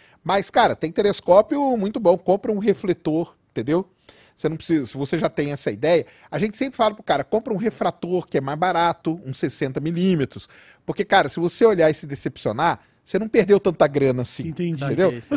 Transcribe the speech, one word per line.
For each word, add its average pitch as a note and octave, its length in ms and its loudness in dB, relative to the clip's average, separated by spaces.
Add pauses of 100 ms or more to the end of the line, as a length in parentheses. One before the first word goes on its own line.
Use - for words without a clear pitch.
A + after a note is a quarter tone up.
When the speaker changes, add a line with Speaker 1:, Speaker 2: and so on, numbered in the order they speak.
(240)
Speaker 1:
Mas, F#3+ 260 -2
cara, G#3 240 4
tem D#3+ 160 -6
telescópio C4 840 2
muito G#3+ 240 -4
bom, F#3 160 4
compra G3 340 0
um G#3 80 -2
refletor, F3 760 -2 (140)
entendeu? D3+ 360 -2 (480)
Você - 140 -4
não D#3+ 80 -4
precisa, D#3 300 -2
se - 100 -12
você C#3+ 220 -4
já E3 100 0
tem D3 240 -4
essa C#3 180 -6
ideia, C#3+ 360 2 (240)
a D3 80 -6
gente G#3 180 -2
sempre C4+ 200 -6
fala G#3+ 180 2
pro - 80 -20
cara, - 200 0
"Compra A3 300 -4
um G3+ 40 -2
refrator F3+ 680 -4
que - 120 -2
é - 20 2
mais C#3 180 -4
barato, E3+ 680 0
um C3 80 -8
sessenta C#3 460 -4
milímetros." E3 680 0 (380)
Porque, E3 180 -4
cara, F3+ 240 4
se - 120 -10
você F3 260 0
olhar E3+ 240 4
e D3+ 40 0
se - 120 -12
decepcionar, C#3 720 -4 (260)
você - 140 -4
não A3 80 -4
perdeu G3+ 320 4
tanta E3+ 300 2
grana C3+ 340 0
assim. C#3 260 -8
Speaker 2:
Entendi. D#3+ 360 -4
Speaker 1:
Entendeu? C#3+ 220 2
Speaker 3:
Saquei, A#2+ 240 -2
Speaker 2:
Mas - 60 -6